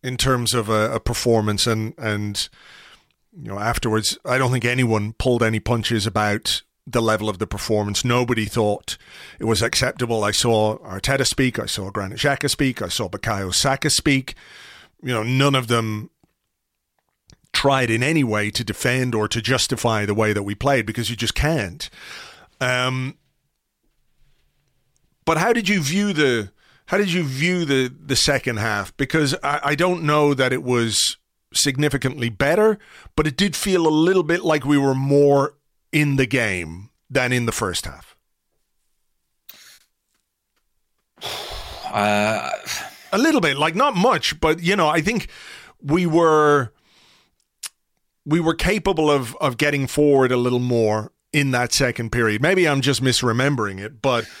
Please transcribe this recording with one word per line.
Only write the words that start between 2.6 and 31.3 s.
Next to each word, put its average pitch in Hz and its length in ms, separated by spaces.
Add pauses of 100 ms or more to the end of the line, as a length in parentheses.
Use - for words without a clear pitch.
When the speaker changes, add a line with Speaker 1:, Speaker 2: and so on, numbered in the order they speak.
Speaker 1:
you 135 80
know, 98 100
afterwards, 110 680
I 127 140
don't 127 140
think 127 120
anyone 113 500
pulled 120 280
any 113 180
punches 113 460
about 104 560 (240)
the 117 160
level 110 260
of 95 120
the 104 80
performance. 104 560
Nobody 120 400
thought 104 520 (440)
it - 40
was 110 160
acceptable. 117 640
I 104 80
saw 107 480
Arteta 127 480
speak. 127 320
I 113 80
saw 98 240
Granit 101 300
Xhaka 139 280
speak. 131 320
I 104 80
saw 98 200
Bukayo 98 440
Saka - 380
speak. - 460 (680)
You 123 100
know, 110 120
none 135 320
of 123 100
them 113 440 (1400)
tried 131 380
in 117 140
any 156 180
way 104 300
to - 100
defend 127 540
or 107 100
to 117 160
justify 113 640
the 104 80
way 107 180
that 101 120
we 101 100
played, 131 320
because 110 240
you 120 60
just 110 180
can't. 139 540 (720)
Um, 127 560 (2000)
but 160 140
how 208 160
did 214 140
you 202 120
view 190 320
the, 127 400 (340)
how 202 120
did 202 140
you 175 120
view 165 400
the, 131 340
the 139 160
second 127 440
half? 101 400
Because 147 440
I, 143 180 (100)
I 151 40
don't 175 300
know 147 300
that 127 180
it 127 100
was 120 540 (360)